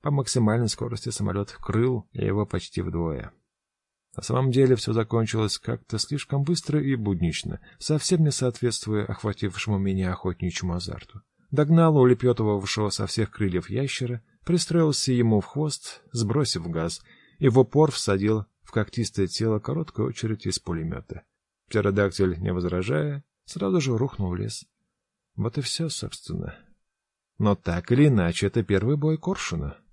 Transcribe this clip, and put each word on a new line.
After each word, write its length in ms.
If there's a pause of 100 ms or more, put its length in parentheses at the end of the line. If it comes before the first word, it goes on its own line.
По 80
максимальной 580
скорости 400
самолёт 500
крыл 540
его 320
почти 380
вдвое. 500 (800)
На 80
самом 280
деле 240
всё 180
закончилось 640
как-то 400
слишком 460
быстро 380
и 140
буднично, 640 (200)
совсем 440
не 80
соответствуя 760
охватившему 720
меня 360
охотничьему 600
азарту. 480 (300)
Догнал 460
улепётывавшего 920
со 180
всех 240
крыльев 380
ящера, 520 (240)
пристроился 680
ему 300
в 40
хвост, 560 (100)
сбросив 580
газ, 320 (380)
и 100
в 100
упор 320
всадил 540 (160)
в 100
когтистое 560
тело 320
короткую 480
очередь 380
из 140
пулемёта. 640 (440)
Птеродактиль, 720
не 140
возражая, 720 (220)
сразу 360
же 160
рухнул 320
в 60
лес. 300 (680)
Вот 220
и 40
всё, 280
собственно. 680 (840)
Но 180
так 360
или 160
иначе, 400
это 160
первый 320
бой 220
Коршуна. 600 (160)